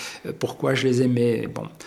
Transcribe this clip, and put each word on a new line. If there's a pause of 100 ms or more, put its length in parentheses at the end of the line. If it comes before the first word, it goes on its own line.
(260)
euh,
pourquoi
je
les
aimais.
Bon. (220)